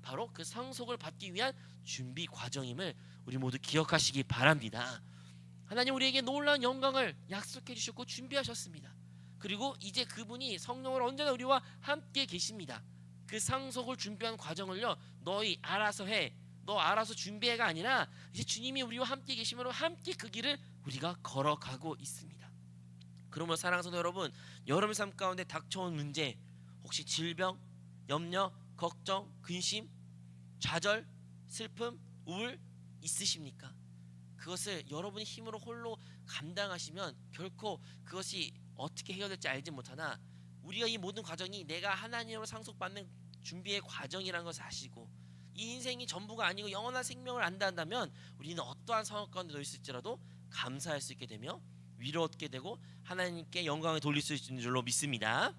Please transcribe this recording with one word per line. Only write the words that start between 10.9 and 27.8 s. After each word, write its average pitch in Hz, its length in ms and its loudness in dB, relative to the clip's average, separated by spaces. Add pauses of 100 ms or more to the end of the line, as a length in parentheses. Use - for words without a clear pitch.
언제나 277 240 4
우리와 254 320 6 (160)
함께 277 480 2
계십니다. 175 560 -2 (440)
그 220 120 -2
상속을 254 580 2
준비한 214 400 -2
과정을요, 190 580 0 (240)
"너희 202 420 2
알아서 202 440 4
해, 190 280 4 (300)
너 202 160 2
알아서 214 340 8
준비해가" 226 520 4
아니라 185 440 6 (240)
이제 - 100 0
주님이 262 380 0
우리와 247 240 2
함께 254 300 -2
계심으로 240 340 0
함께 330 440 0
그 - 160 -6
길을 233 280 2 (280)
우리가 151 360 0
걸어가고 139 760 2
있습니다. - 500 -10 (800)
그러므로 165 280 0
사랑하는 180 260 4
성도 175 140 -2
여러분, 175 340 2 (340)
여러분의 196 300 6
삶 202 200 0
가운데 185 280 2
닥쳐온 175 520 -2
문제, 147 440 0 (440)
혹시 - 200 -2
질병, 170 560 2 (480)